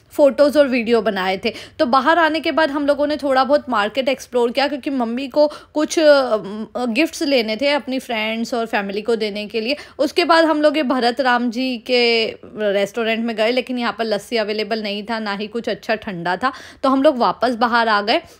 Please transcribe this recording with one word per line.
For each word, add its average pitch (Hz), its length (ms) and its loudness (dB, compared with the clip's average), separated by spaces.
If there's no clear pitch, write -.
फ़ोटोज़ 285 480 4
और 285 100 6
वीडियो 233 340 2
बनाए 190 420 0
थे। 220 100 -2
तो 311 80 2
बाहर 262 320 4
आने 320 220 2
के 330 120 -2
बाद 311 180 2
हम 285 160 -2
लोगों 285 200 2
ने 294 100 -2
थोड़ा 269 280 2
बहुत 285 260 0
मार्केट 220 380 0
एक्सप्लोर 247 440 -2
किया, 277 160 0
क्योंकि 285 220 -6
मम्मी 254 380 -4
को 294 240 2
कुछ, 302 240 0
अ, 277 380 4
गिफ्ट्स 254 460 -2
लेने 233 340 0
थे 277 120 -2
अपनी 262 300 -2
फ्रेंड्स 226 560 -6
और 226 120 -2
फैमिली 208 360 -4
को 233 140 0
देने 208 300 -6
के 220 140 -6
लिए। 247 160 -4
उसके 311 260 0
बाद 330 200 4
हम 302 180 2
लोग 294 140 4
ये 311 60 2
भरत 247 380 0
राम 247 300 0
जी 247 280 -4
के 233 480 2
रेस्टोरेंट 214 680 -2
में 233 100 -4
गए, 220 140 0
लेकिन 247 280 -2
यहाँ 233 200 -4
पर 233 60 -2
लस्सी 214 320 -4
अवेलेबल 214 460 -4
नहीं 208 200 -6
था, 220 160 -6
ना 214 160 -4
ही 214 120 -6
कुछ 233 220 -8
अच्छा 220 260 -4
ठंडा 180 420 -4
था। 262 160 0
तो 269 60 2
हम 269 140 2
लोग 294 120 6
वापस 226 400 2
बाहर 226 340 2
आ 208 140 2
गए 262 200 0